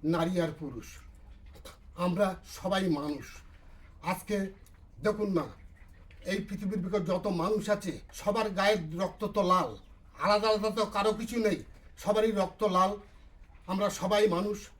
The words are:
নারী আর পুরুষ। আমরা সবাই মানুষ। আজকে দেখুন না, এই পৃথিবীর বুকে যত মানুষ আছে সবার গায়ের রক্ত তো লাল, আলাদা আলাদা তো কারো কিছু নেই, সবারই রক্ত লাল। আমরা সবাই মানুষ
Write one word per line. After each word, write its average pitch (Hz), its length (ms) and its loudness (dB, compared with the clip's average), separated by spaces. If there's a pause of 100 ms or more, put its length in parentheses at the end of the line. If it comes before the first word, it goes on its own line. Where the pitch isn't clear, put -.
(140)
নারী 170 200 0 (100)
আর 156 160 -2
পুরুষ। 131 280 -10 (1160)
আমরা 180 220 2 (320)
সবাই 190 260 0 (140)
মানুষ। 143 280 -6 (840)
আজকে 208 260 -2 (680)
দেখুন 208 240 0 (100)
না, - 80 -2 (880)
এই 196 140 0
পৃথিবীর 196 380 -4
বুকে 190 160 0 (100)
যত 180 160 0 (160)
মানুষ 208 220 2 (120)
আছে 190 160 -6 (280)
সবার 214 260 0 (120)
গায়ের 202 220 4 (200)
রক্ত 185 220 -4 (140)
তো 202 140 4
লাল, 165 200 4 (540)
আলাদা 208 260 4
আলাদা 214 280 2
তো 220 40 4 (120)
কারো 208 260 4
কিছু 226 160 -6 (100)
নেই, 180 120 2 (440)
সবারই 214 380 4
রক্ত 185 220 -2 (140)
লাল। 190 160 6 (800)
আমরা 190 140 0 (140)
সবাই 208 240 4 (120)
মানুষ 202 220 -2 (220)